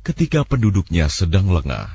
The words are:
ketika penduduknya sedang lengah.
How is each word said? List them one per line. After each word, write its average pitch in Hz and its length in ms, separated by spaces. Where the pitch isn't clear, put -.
ketika - 480
penduduknya 95 640
sedang 95 400
lengah. 67 420